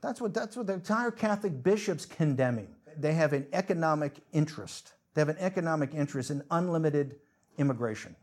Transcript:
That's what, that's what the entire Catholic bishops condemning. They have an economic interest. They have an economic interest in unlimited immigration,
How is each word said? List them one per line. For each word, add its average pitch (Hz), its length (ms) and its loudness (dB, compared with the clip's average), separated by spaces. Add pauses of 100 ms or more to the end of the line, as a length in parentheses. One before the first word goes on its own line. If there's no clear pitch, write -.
That's 233 200 -6
what, 214 120 -2
that's 226 240 -4
what 226 120 -4
the 196 60 -2
entire 220 360 0
Catholic 202 520 -2
bishops 196 440 2
condemning. 127 680 0 (220)
They 151 160 0
have 156 200 4
an 139 200 0
economic 160 680 0 (120)
interest. - 640 -2 (200)
They 151 60 2
have 147 80 4
an 156 100 -2
economic 165 560 0
interest 143 360 -2
in 139 200 -2
unlimited 160 680 0 (420)
immigration, 120 640 -2